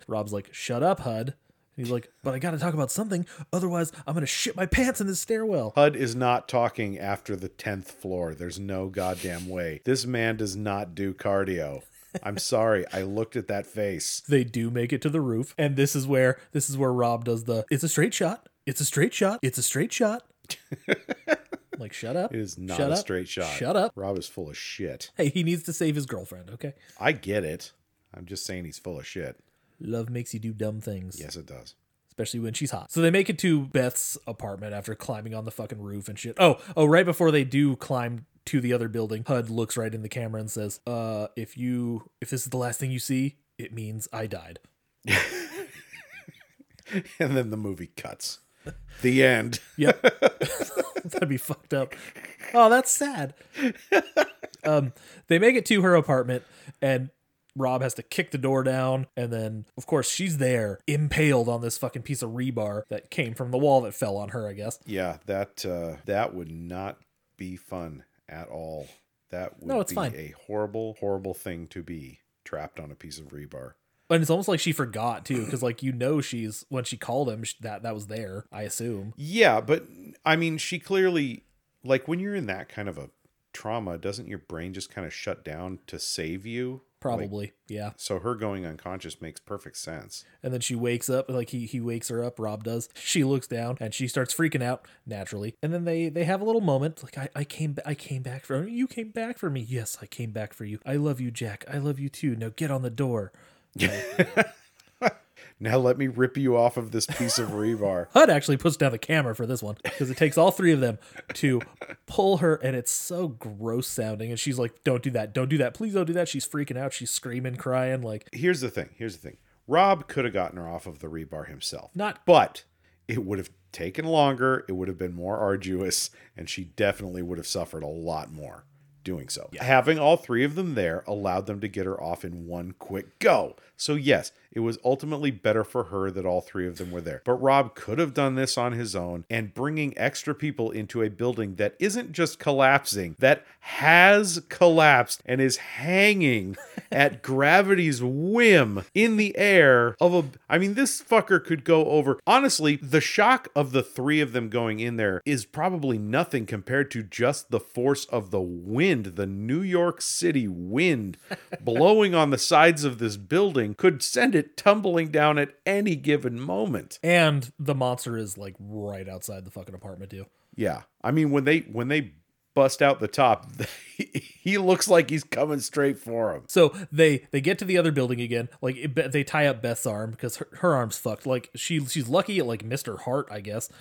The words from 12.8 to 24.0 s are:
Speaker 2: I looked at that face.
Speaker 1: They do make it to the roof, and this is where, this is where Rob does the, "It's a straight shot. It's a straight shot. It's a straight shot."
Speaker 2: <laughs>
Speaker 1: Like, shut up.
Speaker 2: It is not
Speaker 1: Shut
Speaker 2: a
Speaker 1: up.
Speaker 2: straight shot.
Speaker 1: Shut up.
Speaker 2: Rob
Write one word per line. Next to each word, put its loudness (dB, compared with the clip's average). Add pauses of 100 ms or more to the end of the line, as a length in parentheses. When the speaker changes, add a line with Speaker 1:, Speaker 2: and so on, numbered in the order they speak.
Speaker 2:
I -2
looked -4
at -6
that -4
face. -4
Speaker 1:
They 4
do -4
make -2
it -2
to 0
the 0
roof, -2
and 2
this 4
is -2
where, 4 (160)
this -2
is -6
where 2
Rob 2
does -2
the, -2
"It's 0
a 0
straight 2
shot. -2 (180)
It's -4
a 0
straight 2
shot. 0
It's 0
a -2
straight 0
shot." 0 (640)
Speaker 2:
<laughs> 2 (800)
Speaker 1:
Like, -12
shut -6
up. -4
Speaker 2:
It -4
is -8
not -6
Speaker 1:
Shut 0
Speaker 2:
a 0
Speaker 1:
up. 0
Speaker 2:
straight -4
shot. -6
Speaker 1:
Shut -2
up. 2
Speaker 2:
Rob -4